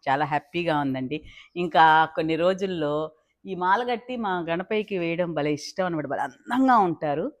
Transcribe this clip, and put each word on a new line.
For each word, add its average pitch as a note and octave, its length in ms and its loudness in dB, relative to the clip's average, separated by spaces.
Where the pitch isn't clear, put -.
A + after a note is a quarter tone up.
చాలా C#3+ 240 0
హ్యాపీగా D#3 540 -2
ఉందండి. C3 380 -4
ఇంకా F3 280 4
కొన్ని D#3+ 300 -2
రోజుల్లో F3+ 580 0
ఈ F#3+ 100 -8
మాల F#3 280 0
కట్టి A#3+ 320 -6
మా G#3+ 260 -4
గణపయ్యకి F#3 560 -4
వేయడం E3+ 360 -2
భలే D3+ 200 -2
ఇష్టం E3 320 -6
అనమాట. D#3+ 200 -4
భలే C3 160 -4
అందంగా B3 560 2
ఉంటారు. D#3+ 480 0